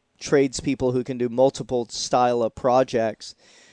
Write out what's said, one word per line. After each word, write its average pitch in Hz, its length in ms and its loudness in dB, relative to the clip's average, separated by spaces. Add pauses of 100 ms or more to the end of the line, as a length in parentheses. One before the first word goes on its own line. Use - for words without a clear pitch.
(200)
tradespeople 135 720 0
who 127 100 -2
can 127 160 -8
do 123 100 -2
multiple 123 600 0
style 123 540 0
of 110 100 -4
projects. 123 800 0 (380)